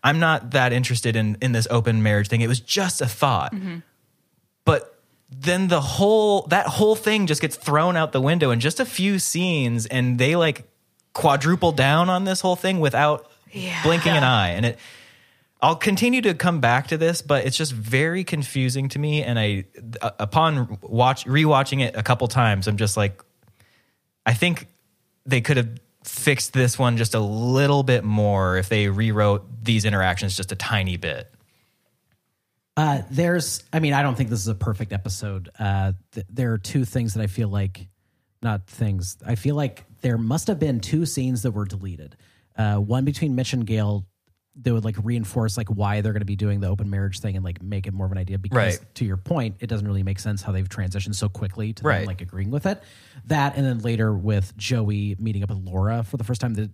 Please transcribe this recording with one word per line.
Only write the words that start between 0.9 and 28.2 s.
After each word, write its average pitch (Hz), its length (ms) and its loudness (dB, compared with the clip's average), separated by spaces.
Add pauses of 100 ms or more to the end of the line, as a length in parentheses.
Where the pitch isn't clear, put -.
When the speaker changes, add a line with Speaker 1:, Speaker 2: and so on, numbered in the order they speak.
Speaker 1:
in, 107 260 0
in 131 100 2
this 113 180 2
open 113 340 2
marriage 104 260 4
thing. 117 120 2
It 113 60 2
was 120 120 0
just 185 420 -2
a 131 60 0
thought." 110 460 0
Speaker 2:
Mm-hmm. 185 240 -8 (880)
Speaker 1:
But - 280 0 (380)
then 180 380 -2
the 170 140 2
whole, 202 680 4
that 185 180 4
whole 214 280 4
thing 214 300 2
just 156 160 0
gets 151 140 -2
thrown 160 420 2
out 156 140 0
the 135 100 2
window 147 300 4
in 117 80 2
just 143 200 -2
a - 60 0
few 196 320 0
scenes. 143 680 -2
And 123 320 0
they, 139 160 2
like, 165 340 0 (440)
quadruple 160 580 2
down 147 400 4
on 185 140 0
this 185 160 -2
whole 180 140 2
thing 190 240 0
without 147 500 2 (220)
Speaker 2:
Yeah. 180 320 -8
Speaker 1:
blinking 165 280 2
an 156 100 4
Speaker 3:
Yeah. 127 160 4
Speaker 1:
eye. 92 120 4
And 92 180 0
it, 120 120 -2 (840)
I'll 160 120 4
continue 240 460 2
to 202 140 2
come 170 260 0
back 123 280 2
to 160 80 -2
this, 165 260 0
but 143 220 0
it's 127 120 -2
just 156 160 -2
very 135 500 -2
confusing 135 680 -2
to 143 100 -6
me. 151 240 0
And 120 160 0
I, 101 260 0 (340)
uh, 113 200 -4
upon 127 640 0
watch, 123 420 2
rewatching 139 580 2
it 117 120 -2
a 104 80 -2
couple 120 240 2
times, 107 400 2
I'm 104 100 0
just 101 180 0
like, 101 280 -2 (1040)
I 120 80 4
think 175 320 0 (580)
they 131 160 2
could 135 160 2
have 117 120 0 (340)
fixed - 500 -2
this 123 240 2
one 120 200 2
just 113 180 0
a 113 40 2
little 127 600 2
bit 127 220 2
more 101 540 2